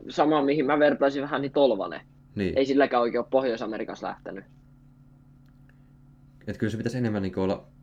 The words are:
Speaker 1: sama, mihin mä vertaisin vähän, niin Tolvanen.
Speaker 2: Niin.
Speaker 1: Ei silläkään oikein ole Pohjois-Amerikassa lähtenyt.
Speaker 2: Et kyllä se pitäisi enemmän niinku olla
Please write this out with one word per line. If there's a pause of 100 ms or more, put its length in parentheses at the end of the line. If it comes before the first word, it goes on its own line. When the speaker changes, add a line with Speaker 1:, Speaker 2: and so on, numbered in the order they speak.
Speaker 1:
sama,
mihin
mä
vertaisin
vähän,
niin
Tolvanen. (340)
Speaker 2:
Niin.
Speaker 1:
Ei
silläkään
oikein
ole
Pohjois-Amerikassa
lähtenyt. (2000)
Speaker 2:
Et
kyllä
se
pitäisi
enemmän
niinku
olla (140)